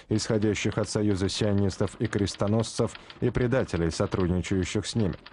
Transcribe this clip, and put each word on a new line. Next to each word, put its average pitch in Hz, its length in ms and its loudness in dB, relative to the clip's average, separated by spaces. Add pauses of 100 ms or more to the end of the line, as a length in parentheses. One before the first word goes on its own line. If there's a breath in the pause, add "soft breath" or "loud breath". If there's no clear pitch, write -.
исходящих 107 680 0
от 107 100 0
союза 101 400 2
сионистов 101 680 0
и 117 80 0
крестоносцев 107 840 0 (280 loud breath)
и 120 100 2
предателей, 117 600 0
сотрудничающих 92 960 0
с - 80 -8
ними. 98 200 0 (180)